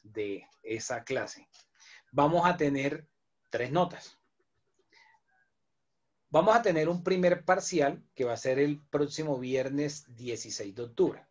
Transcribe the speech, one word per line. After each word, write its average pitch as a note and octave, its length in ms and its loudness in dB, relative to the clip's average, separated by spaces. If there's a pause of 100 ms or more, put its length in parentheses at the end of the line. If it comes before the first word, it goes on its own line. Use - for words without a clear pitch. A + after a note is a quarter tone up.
de G#2+ 440 -6 (160)
esa A2+ 400 -6
clase. - 460 -6 (640)
Vamos D#3+ 340 4
a F3+ 100 4
tener C#3+ 520 -2 (420)
tres A#2+ 220 -4
notas. - 460 -2 (2000)
Vamos F#3+ 260 6
a A#3 60 4
tener D#3+ 260 2
un F3 160 -2
primer F3+ 400 2
parcial F3+ 600 0 (100)
que B2+ 120 -2
va A#2+ 80 -2
a A2+ 40 -4
ser C3 220 -2
el D3 300 0
próximo D3 500 -2
viernes C3 640 -4 (100)
dieciséis A2+ 600 -10
de A#2+ 80 -8
octubre. B2+ 480 -2